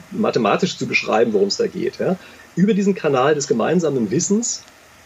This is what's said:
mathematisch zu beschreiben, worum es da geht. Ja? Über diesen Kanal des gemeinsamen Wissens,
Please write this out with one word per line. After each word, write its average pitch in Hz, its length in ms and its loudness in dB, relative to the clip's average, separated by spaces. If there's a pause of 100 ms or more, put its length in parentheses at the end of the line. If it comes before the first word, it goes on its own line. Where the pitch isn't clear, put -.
(120)
mathematisch 165 680 0
zu 127 100 -6
beschreiben, 113 460 0
worum 101 140 2
es 202 100 -4
da 101 100 0
geht. - 320 -6
Ja? 170 180 0 (380)
Über 202 180 4
diesen 196 220 2
Kanal 139 380 2
des 147 140 -2
gemeinsamen 131 640 0
Wissens, 196 520 -2 (420)